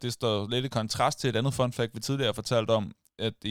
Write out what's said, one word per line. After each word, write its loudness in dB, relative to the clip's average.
det -2
står 2
lidt 0
i -4
kontrast 0
til 0
et -2
andet 0
fun 2
fact, 0
vi -8
tidligere 0
har -4
fortalt 2
om, 4
at -4